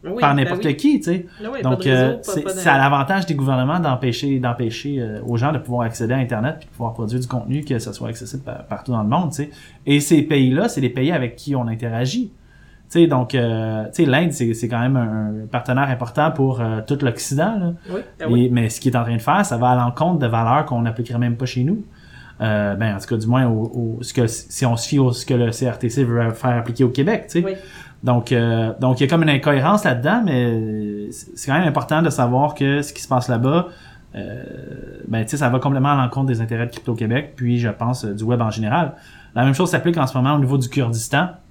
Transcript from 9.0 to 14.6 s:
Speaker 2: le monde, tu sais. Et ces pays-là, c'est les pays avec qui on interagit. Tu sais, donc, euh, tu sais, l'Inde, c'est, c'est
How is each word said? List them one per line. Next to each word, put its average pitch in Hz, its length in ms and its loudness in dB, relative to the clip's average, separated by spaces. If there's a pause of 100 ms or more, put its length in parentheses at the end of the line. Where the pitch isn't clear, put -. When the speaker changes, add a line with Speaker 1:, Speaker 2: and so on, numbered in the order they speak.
Speaker 2:
le 104 80 0
monde, 156 220 2
tu - 60 -10
sais. 147 120 -4 (380)
Et 143 120 6
ces 147 220 4
pays-là, 147 480 4
c'est - 120 -4
les 123 80 0
pays 131 220 0
avec 127 240 -2
qui 143 200 -4
on 120 120 0
interagit. 120 640 -2 (600)
Tu 170 100 4
sais, 165 60 8
donc, 127 260 0
euh, 113 600 0
tu 170 100 2
sais, - 60 6
l'Inde, 156 240 4
c'est, 117 200 0
c'est 113 140 -4